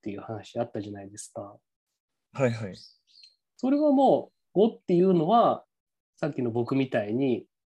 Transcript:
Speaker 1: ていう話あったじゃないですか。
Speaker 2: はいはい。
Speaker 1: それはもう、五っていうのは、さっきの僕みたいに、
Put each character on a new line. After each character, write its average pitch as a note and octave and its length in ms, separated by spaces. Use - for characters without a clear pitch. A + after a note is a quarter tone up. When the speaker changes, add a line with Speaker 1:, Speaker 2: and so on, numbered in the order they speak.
Speaker 1:
て - 80
い G2 80
う G2 40
話 G#2+ 380
あ A#2+ 40
っ A#2+ 80
た A2 100
じ G2+ 80
ゃ - 20
な G2+ 100
い G2 80
で G#2 80
す - 160
か。 G#2 240
Speaker 2:
は C3+ 140
い A#2 40
は A2+ 160
い。 F2 80
Speaker 1:
そ B3+ 140
れ C#4 100
は D4+ 140
も B3+ 380
う、 E3+ 60
五 A3 80
っ - 180
て F3+ 100
い E3+ 80
う F#3+ 100
の D#3+ 140
は、 G3 360
さ E3 100
っ D3 60
き - 80
の A#2+ 100
僕 A#2+ 240
み C3+ 140
た A2 160
い G#2 80
に、 B2 320